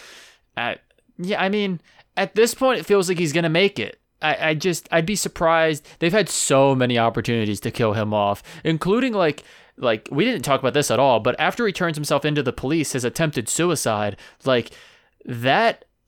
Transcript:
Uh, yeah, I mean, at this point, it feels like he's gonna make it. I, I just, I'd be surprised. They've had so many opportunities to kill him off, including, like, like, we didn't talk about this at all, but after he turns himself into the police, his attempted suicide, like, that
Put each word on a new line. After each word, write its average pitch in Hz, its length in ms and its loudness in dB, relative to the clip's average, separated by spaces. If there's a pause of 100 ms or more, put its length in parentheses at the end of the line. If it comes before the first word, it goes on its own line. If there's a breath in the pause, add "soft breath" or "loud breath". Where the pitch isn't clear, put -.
(560 loud breath)
Uh, 117 200 -6 (420)
yeah, 175 260 -4
I 190 60 0
mean, 196 320 -2 (340 soft breath)
at 190 200 -4
this 233 180 2
point, 262 260 0
it 160 60 -10
feels 196 240 2
like 175 100 -2
he's 156 140 0
gonna 170 160 2
make 190 280 2
it. - 220 -8 (220)
I, 156 300 0
I - 20 0
just, 165 360 -4
I'd 165 160 2
be 202 120 -2
surprised. 160 680 0 (140)
They've 170 140 0
had 208 160 2
so 135 460 4
many 123 220 0
opportunities 113 640 0
to 117 120 -4
kill 110 200 0
him 107 220 -2
off, 101 280 2 (220 loud breath)
including, 190 480 0
like, 170 320 0 (320 soft breath)
like, 113 380 -2
we 151 100 2
didn't 220 200 0
talk 139 180 0
about 131 140 0
this 143 160 0
at 113 80 2
all, 131 200 4
but 120 200 0
after 185 280 0
he 190 60 -4
turns 165 240 -4
himself 147 260 -2
into 147 180 0
the 123 120 -2
police, 147 400 -2
his 127 100 -2
attempted 135 460 -2
suicide, 113 640 -2 (300 loud breath)
like, 123 260 0 (540 soft breath)
that 135 580 0 (240)